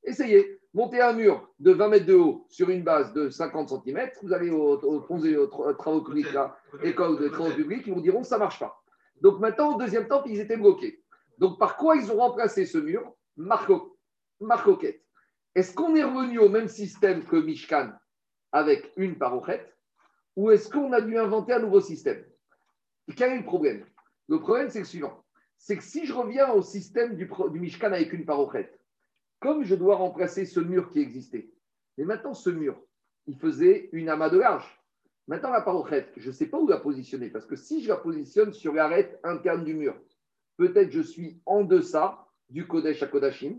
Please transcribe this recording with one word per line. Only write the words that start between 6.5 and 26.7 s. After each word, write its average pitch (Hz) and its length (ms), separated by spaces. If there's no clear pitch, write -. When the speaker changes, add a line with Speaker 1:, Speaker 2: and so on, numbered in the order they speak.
Speaker 2:
Peut-être. 143 120
Speaker 1:
école 170 280
de 143 60
Speaker 2:
Peut-être. 147 160
Speaker 1:
travaux 160 200
publics, 160 320
ils 190 80
vous 175 60
diront, 190 240
ça 233 140
marche 208 200
pas. - 240
Donc 196 180
maintenant, 247 380
au - 20
deuxième 220 300
temple, 277 220
ils 208 100
étaient 214 160
bloqués. 165 480
Donc 185 220
par 208 160
quoi 320 180
ils 233 160
ont 214 60
remplacé 233 500
ce 165 120
mur ? 156 340
Marco-, 190 600
marcoquette. 202 640
Est-ce 185 200
qu'on 320 220
est 294 80
revenu 254 340
au 202 120
même 220 180
système 190 560
que 170 100
Mishkan 151 560
avec 147 440
une 185 220
parochette, - 560
ou 214 160
est-ce 208 180
qu'on 277 220
a 233 80
dû 220 180
inventer 220 360
un 240 40
nouveau 202 220
système ? 143 440
Et - 60
quel 254 180
est 247 60
le 202 60
problème ? 127 400
Le 156 100
problème, 240 320
c'est 220 100
le 180 40
suivant. 151 400
C'est - 200
que - 60
si 311 240
je 254 60
reviens 247 400
au 196 100
système 220 540